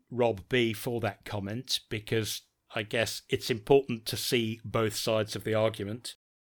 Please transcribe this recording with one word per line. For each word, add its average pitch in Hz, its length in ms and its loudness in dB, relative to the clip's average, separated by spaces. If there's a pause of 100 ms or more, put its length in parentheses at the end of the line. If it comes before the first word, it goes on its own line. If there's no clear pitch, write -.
Rob 117 400 0
B, 120 240 2
for 120 280 -4
that 104 240 -4
comment, 104 540 -4 (100)
because 110 520 -2 (320)
I 113 100 -2
guess 110 460 0
it's - 220 0
important 120 560 4
to 120 100 -4
see 113 480 0
both 110 300 0
sides 110 400 0
of 104 80 -8
the 110 100 0
argument, 110 640 -2 (320)